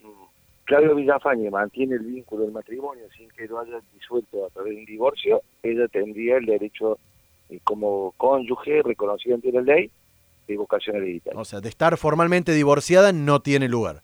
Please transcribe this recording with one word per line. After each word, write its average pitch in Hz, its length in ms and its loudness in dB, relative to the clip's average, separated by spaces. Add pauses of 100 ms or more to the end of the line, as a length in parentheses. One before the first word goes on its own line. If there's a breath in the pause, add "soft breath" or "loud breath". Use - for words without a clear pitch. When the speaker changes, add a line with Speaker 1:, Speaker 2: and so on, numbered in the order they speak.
(680)
Speaker 1:
Claudio 151 280 6
Villafañe 135 560 0
mantiene 113 460 -2
el 113 60 -4
vínculo 117 420 -6
del 107 80 -4
matrimonio 120 540 -12 (100)
sin 117 140 -20
que 113 180 -16
lo 113 100 -10
haya 117 220 -12 (120)
disuelto 107 540 -6
a 90 40 -10
través 101 240 -8
de 104 40 -14
un 110 60 -18
divorcio, 107 580 0 (220)
ella 117 240 0
tendría 107 480 -2
el 123 100 -2
derecho, 107 540 -2 (500)
eh, 90 140 -18
como 101 520 -2
cónyuge 135 680 0
reconocido 107 500 -2
ante 120 160 -2
la 123 120 2
ley, 151 280 2 (560)
de 104 100 -6
vocación 104 400 -4
hereditaria. 92 420 -8
Speaker 2:
O 110 60 -10
sea, 101 160 -12
de 110 80 -8
estar 160 300 0
formalmente 170 540 2
divorciada 156 600 6
no 147 280 2
tiene 139 280 2
lugar. 104 360 -2